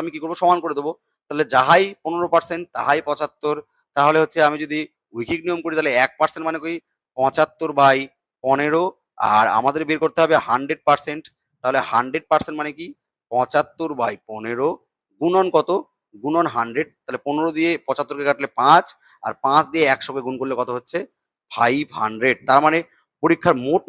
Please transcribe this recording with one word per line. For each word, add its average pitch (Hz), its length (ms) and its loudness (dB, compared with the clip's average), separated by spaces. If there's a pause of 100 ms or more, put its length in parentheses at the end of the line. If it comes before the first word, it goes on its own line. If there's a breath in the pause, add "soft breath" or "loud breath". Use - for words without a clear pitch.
আমি 165 100 -8
কি 156 80 -14
করবো? 160 160 -8
সমান 180 280 2
করে 160 160 -6
দেবো। 147 120 -4 (360)
তাহলে 147 180 -2
যাহাই 131 380 4 (200)
পনেরো 170 240 -2
পার্সেন্ট 165 360 0 (120)
তাহাই 135 260 0
পঁচাত্তর। 147 540 -4 (400)
তাহলে 147 240 4
হচ্ছে 160 240 0
আমি 151 140 2
যদি 151 220 -6 (380)
ঐকিক 160 280 -4
নিয়ম 175 180 -4
করি, 160 120 -6
তাহলে 151 180 0
এক 127 260 2
পার্সেন্ট 156 280 -2
মানে 160 160 -4
কি? 165 100 -8 (440)
পঁচাত্তর 156 520 0 (100)
বাই 135 180 6 (460)
পনেরো। 147 400 2 (340)
আর 107 300 4
আমাদের 131 380 0
বের 156 180 -2
করতে 160 180 0
হবে 160 140 4 (120)
হান্ড্রেড 139 400 -2
পার্সেন্ট। 147 360 -2 (380)
তাহলে 131 180 0 (120)
হান্ড্রেড 127 400 -2
পার্সেন্ট 151 280 0
মানে 151 180 -6
কি? 170 100 -12 (440)
পঁচাত্তর 147 680 -2
বাই 110 140 -2 (160)
পনেরো 117 400 -4 (520)
গুণন 185 260 2 (100)
কত? 151 140 2 (520)
গুণন 165 320 0
হান্ড্রেড। 117 320 -4 (160)
তাহলে 127 240 -10
পনেরো 151 240 -2
দিয়ে 160 200 0 (140)
পঁচাত্তরকে 139 440 -6
কাটলে 135 200 -2 (100)
পাঁচ, 151 260 6 (400 soft breath)
আর 110 80 -4 (120)
পাঁচ 147 180 4 (100)
দিয়ে 160 200 4
একশোকে 131 280 -4
গুণ 131 160 -8
করলে 131 240 -6
কত 123 80 -6
হচ্ছে? 123 280 -6 (580)
ফাইভ 123 280 0 (160)
হান্ড্রেড। 110 380 -2 (100)
তার 135 180 6
মানে 156 120 4 (440)
পরীক্ষার 165 340 2
মোট 135 340 0